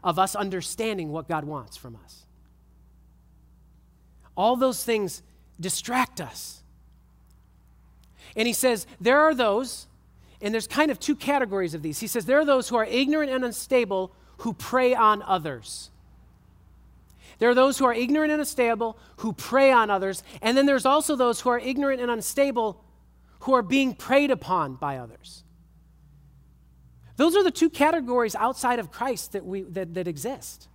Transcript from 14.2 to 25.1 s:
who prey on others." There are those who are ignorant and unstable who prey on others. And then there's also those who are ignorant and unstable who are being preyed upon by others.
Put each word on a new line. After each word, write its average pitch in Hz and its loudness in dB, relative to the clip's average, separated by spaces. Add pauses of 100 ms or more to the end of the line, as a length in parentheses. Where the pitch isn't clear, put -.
who 233 -4
prey 254 0
on 214 4
others." 151 -6 (1500)
There 233 4
are 247 4
those 262 4
who 269 2
are 247 4
ignorant 285 0
and 302 0
unstable 233 -2 (180)
who 220 -6
prey 269 4
on 226 6
others. 190 -2 (220)
And 226 2
then 277 4
there's 262 2
also 294 2
those 240 0
who 254 -2
are 240 2
ignorant 262 -2
and 247 -2
unstable 240 -2 (560)
who 262 2
are 247 4
being 254 0
preyed 277 2
upon 165 -2
by 139 -6
others. - -18 (1700)